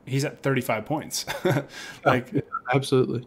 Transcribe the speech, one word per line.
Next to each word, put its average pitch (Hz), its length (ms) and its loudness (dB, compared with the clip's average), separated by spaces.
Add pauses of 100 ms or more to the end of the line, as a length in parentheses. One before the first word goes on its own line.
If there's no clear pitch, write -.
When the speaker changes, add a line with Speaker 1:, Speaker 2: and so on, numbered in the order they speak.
Speaker 1:
he's 135 200 0
at - 180 -8
thirty-five 123 420 0
points." - 400 -4 (100)
<laughs> - 80 -6 (600)
Like, 127 280 4
Speaker 2:
Oh, - 20 -4
yeah, 143 60 2 (320)
absolutely. 131 540 2